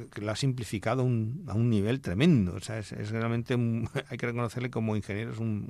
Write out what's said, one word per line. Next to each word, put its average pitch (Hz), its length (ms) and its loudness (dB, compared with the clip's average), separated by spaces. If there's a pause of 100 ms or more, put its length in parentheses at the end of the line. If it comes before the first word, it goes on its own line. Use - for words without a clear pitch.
(120)
que - 80 -10
lo 104 100 -2
ha 107 60 -2
simplificado 123 680 0
un, 123 440 0
a 95 60 -4
un 117 160 4
nivel 113 320 2
tremendo, 107 520 6
o 95 60 -8
sea, 110 200 -6
es, - 120 -12
es 104 160 -6
realmente 117 460 -2
un, 117 340 0
<laughs> - 220 -6
hay 123 80 -8
que 120 80 -4
reconocerle 120 420 -4
como 113 260 0
ingeniero, 107 380 -4
es 110 60 -8
un, 110 320 -2